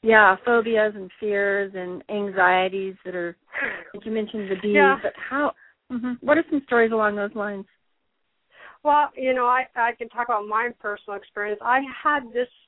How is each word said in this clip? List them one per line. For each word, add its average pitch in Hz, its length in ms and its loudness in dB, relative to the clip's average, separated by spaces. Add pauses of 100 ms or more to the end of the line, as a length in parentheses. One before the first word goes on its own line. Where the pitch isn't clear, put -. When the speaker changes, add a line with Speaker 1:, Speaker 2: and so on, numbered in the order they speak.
Speaker 1:
Yeah, 214 320 8 (100)
phobias 220 500 2
and 190 140 -12 (100)
fears 202 540 -2
and 180 360 -10
anxieties 190 840 0 (100)
that 180 100 -10
are, 175 200 -8 (580)
like 208 120 -14
you 220 60 -6
mentioned 214 400 -6
the 190 100 -2
bees, 208 140 2
Speaker 2:
Yeah. 277 260 6
Speaker 1:
but - 140 -6
how, 277 380 -4 (380)
mm-hmm. 247 300 -6
What 294 160 2
are 330 120 0
some 285 160 -2
stories 233 260 2
along 214 240 0
those 202 180 -4
lines? 202 320 -8 (1200)
Speaker 2:
Well, 294 320 4
you 262 180 0
know, 254 120 0
I, 254 200 2 (100)
I 233 220 0
can 233 120 -10
talk 240 180 -6
about 214 180 -2
my 220 240 -2 (100)
personal 208 380 -8
experience. 208 460 -8
I 240 160 2 (240)
had 285 300 0
this 247 140 -2 (200)